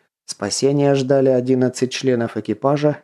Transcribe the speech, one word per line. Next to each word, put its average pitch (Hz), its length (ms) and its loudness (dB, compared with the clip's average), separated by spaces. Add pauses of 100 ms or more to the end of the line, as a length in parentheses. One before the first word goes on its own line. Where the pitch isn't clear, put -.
(260)
Спасения 139 680 0
ждали 135 340 2
одиннадцать 127 640 0
членов 120 440 -2
экипажа 143 680 -2